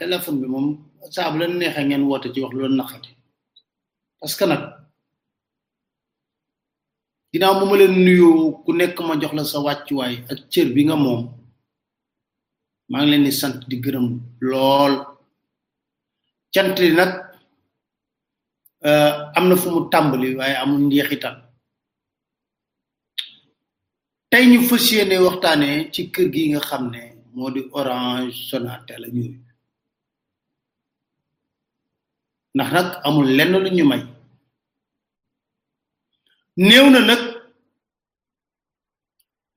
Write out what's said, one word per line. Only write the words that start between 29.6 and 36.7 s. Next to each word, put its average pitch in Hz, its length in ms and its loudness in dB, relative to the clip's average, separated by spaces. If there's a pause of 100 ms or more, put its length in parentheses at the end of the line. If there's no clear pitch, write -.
Ndax 135 180 -2
nag 180 160 2 (160)
amul 143 320 2
lenn 160 160 2
lu 190 180 0
ñu 175 160 2
may. 123 160 0 (2500)
Néew 214 320 8